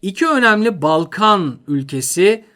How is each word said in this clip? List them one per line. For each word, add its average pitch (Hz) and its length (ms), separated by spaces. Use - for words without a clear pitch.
İki 196 260
önemli 226 540
Balkan 165 840
ülkesi 147 800